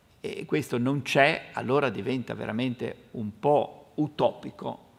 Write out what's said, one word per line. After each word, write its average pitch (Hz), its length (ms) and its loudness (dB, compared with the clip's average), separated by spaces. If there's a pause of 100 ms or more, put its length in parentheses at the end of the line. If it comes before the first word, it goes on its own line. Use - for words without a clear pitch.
(200)
e - 260 -8
questo 147 320 -2
non 131 240 0
c'è, 143 520 2
allora 135 360 2
diventa 120 440 -4
veramente 117 800 -4
un 107 280 -8
po' - 560 2
utopico - 1040 -2